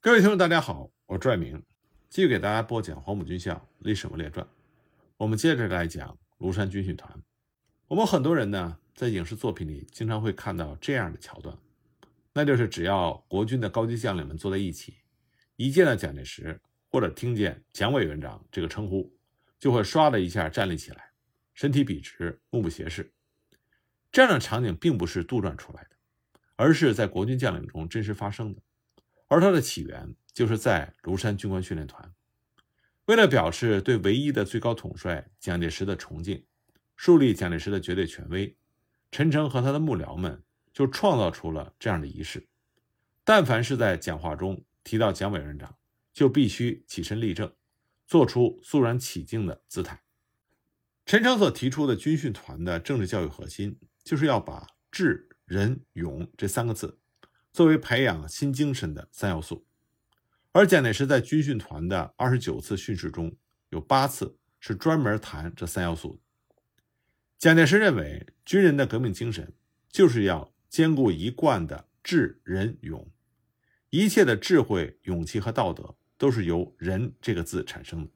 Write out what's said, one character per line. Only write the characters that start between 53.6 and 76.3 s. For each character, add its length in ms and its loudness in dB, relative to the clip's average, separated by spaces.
就 140 -4
是 80 0
要 160 4
把 260 -14
“智、 380 0
仁、 480 -2
勇” 420 -8
这 140 -4
三 180 -2
个 60 -2
字 260 -8
作 160 6
为 100 8
培 280 0
养 240 -2
新 240 -4
精 200 0
神 220 -6
的 160 -16
三 200 -4
要 100 -2
素。 260 -12
而 120 8
蒋 200 4
介 80 2
石 140 0
在 140 4
军 220 0
训 160 -2
团 300 -8
的 280 -4
二 140 0
十 80 2
九 220 -6
次 160 -6
训 180 -6
示 160 -6
中， 260 -8
有 100 -6
八 260 2
次 320 -8
是 160 -6
专 240 2
门 180 2
谈 380 -10
这 100 -8
三 160 -4
要 120 -2
素 200 -12
的。 60 -20
蒋 200 8
介 100 8
石 120 6
认 180 4
为， 300 -6
军 180 4
人 140 6
的 100 2
革 140 -2
命 120 0
精 200 -6
神 200 -10
就 200 8
是 140 4
要 320 0
兼 260 4
顾 160 4
一 200 -2
贯 360 0
的 220 -12
智、 420 0
仁、 380 -4
勇， 280 -12
一 180 2
切 160 6
的 120 2
智 240 4
慧、 420 0
勇 220 -4
气 160 -6
和 100 -4
道 220 -2
德 240 -14
都 140 2